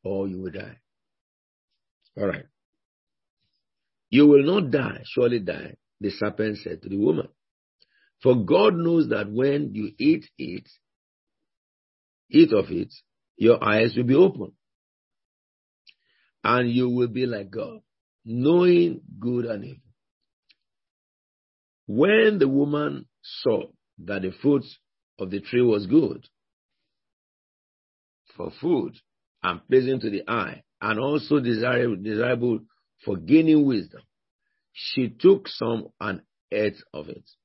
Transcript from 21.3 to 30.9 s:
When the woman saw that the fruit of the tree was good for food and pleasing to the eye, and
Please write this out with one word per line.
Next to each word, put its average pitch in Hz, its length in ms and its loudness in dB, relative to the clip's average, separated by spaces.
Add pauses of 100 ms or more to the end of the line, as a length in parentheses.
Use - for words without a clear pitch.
When 208 500 2
the 139 120 2
woman 143 580 -2 (140)
saw - 500 -4 (280)
that 92 240 -10
the 92 80 -6
fruit 139 340 -2 (540)
of 95 100 -8
the 98 100 -6
tree 123 220 -2
was 107 260 2
good 135 400 0 (2000)
for 87 240 -12
food 160 400 -2 (420)
and 87 260 -6
pleasing 131 340 2
to 113 80 -6
the 101 180 -6
eye, 113 360 -6 (180)
and 107 180 -4